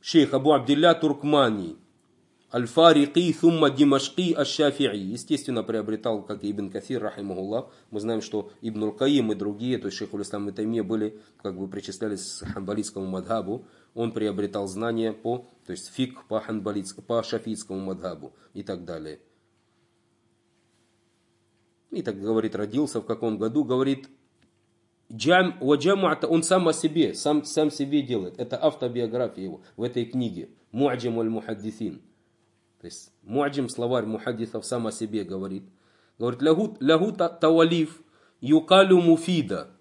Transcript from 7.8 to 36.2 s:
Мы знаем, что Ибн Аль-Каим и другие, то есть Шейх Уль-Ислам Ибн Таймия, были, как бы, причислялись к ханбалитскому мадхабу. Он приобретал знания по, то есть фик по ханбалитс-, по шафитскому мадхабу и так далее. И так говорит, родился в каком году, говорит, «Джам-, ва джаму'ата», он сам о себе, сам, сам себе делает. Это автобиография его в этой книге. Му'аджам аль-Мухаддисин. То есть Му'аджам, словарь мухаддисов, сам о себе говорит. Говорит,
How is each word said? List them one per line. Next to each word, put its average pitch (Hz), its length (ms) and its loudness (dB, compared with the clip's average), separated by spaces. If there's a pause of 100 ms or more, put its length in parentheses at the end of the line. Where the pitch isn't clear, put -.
Мы 104 80 -6
знаем, 110 200 -2
что 104 300 -6 (100)
Ибн 110 240 -6
Аль-Каим 120 460 2
и 101 60 -2
другие, 104 420 -4
то - 80 -8
есть 95 100 -8
Шейх 104 160 -10
Уль-Ислам 101 360 -6
Ибн 95 80 -10
Таймия, 113 260 -2
были, 107 380 -4 (200)
как 95 160 -8
бы, 95 120 -8
причислялись 98 720 -10
к 95 60 -14
ханбалитскому 98 600 -6
мадхабу. 95 580 -6 (300)
Он 117 180 -4
приобретал 101 540 -2
знания 113 460 -2
по, 117 340 -6 (180)
то - 60 -16
есть - 220 -12
фик - 320 -6
по 110 220 -4
ханбалитс-, 101 540 -6
по 117 220 -2
шафитскому 107 580 -6
мадхабу 92 520 -10 (200)
и 98 120 -12
так 90 200 -10
далее. 78 360 -12 (2750)
И 208 100 -6
так 101 180 -4
говорит, 110 340 0
родился 107 460 -2
в 95 40 -14
каком 110 320 -4
году, 117 280 0
говорит, 135 440 -2 (1040)
«Джам-, 165 480 4
ва 143 160 4
джаму'ата», 165 500 2
он 165 180 2
сам 185 240 4
о 156 40 4
себе, 156 420 0
сам, 151 300 0
сам 156 280 0
себе 143 280 0
делает. 110 380 -4
Это 123 180 -6
автобиография 120 840 -2
его 87 180 -10 (160)
в 101 60 -6
этой 120 220 -2
книге. 113 460 -6 (220)
Му'аджам 120 460 -2
аль-Мухаддисин. 107 840 -6 (800)
То - 40 -20
есть - 280 -18 (120)
Му'аджам, 135 440 -2
словарь 120 380 -2
мухаддисов, 110 580 -6
сам 117 220 -4
о 107 60 -4
себе 107 320 -6
говорит. 95 400 -8 (520)
Говорит, 120 260 -4